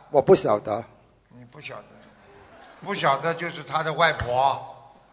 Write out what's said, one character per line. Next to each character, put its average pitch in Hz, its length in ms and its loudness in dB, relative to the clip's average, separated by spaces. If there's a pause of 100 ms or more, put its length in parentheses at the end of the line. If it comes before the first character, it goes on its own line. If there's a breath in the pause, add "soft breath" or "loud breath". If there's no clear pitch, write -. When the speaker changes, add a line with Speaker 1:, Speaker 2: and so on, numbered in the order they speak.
Speaker 1:
我 143 120 4
不 190 140 8
晓 107 240 2
得。 110 240 -6 (460)
Speaker 2:
你 123 140 -20
不 147 160 -20
晓 131 160 -16
得， 104 100 -20 (960)
不 196 120 -8
晓 147 240 2
得 165 160 -4
就 170 160 -8
是 160 140 -14
他 151 180 -4
的 156 100 -4
外 156 220 2
婆。 123 800 -2 (200)